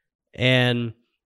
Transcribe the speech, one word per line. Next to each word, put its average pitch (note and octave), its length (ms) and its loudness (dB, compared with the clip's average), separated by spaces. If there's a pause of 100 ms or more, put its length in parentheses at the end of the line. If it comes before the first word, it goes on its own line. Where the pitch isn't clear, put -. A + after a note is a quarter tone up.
(340)
And B2 600 0 (320)